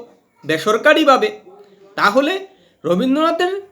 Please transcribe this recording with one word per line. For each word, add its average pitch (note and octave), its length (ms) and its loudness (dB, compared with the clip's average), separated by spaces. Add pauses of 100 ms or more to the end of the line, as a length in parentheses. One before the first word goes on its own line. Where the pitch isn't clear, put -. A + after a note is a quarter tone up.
(440)
বেসরকারিভাবে A3+ 840 2 (680)
তাহলে C4 360 0 (520)
রবীন্দ্রনাথের D#4 680 0 (200)